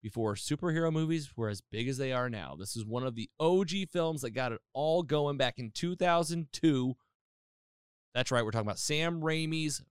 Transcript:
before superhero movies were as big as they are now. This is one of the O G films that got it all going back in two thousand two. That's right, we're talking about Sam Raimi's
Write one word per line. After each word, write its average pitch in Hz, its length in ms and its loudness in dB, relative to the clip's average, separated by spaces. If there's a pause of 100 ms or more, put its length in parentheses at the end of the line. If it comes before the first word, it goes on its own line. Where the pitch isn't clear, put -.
before 107 320 -2
superhero 165 560 0
movies 156 460 0
were 113 140 0
as 98 100 -4
big 117 280 -4
as 131 100 -2
they 135 140 -2
are 123 180 0
now. 76 280 -8
This 95 160 -8
is 110 120 -6
one 123 200 -2
of 123 80 -4
the 113 140 -6 (100)
O 175 240 4
G 190 220 -2
films 165 380 -2
that 123 80 -4
got 123 220 -2
it 110 80 -6 (120)
all 160 300 2
going 147 340 2
back 131 220 0
in 117 120 -6
two 175 240 -2
thousand 170 580 2
two. 131 440 4 (1200)
That's 127 180 0
right, 120 100 4
we're 110 80 0
talking 107 160 0
about 98 120 -4
Sam 165 420 0
Raimi's 156 720 -2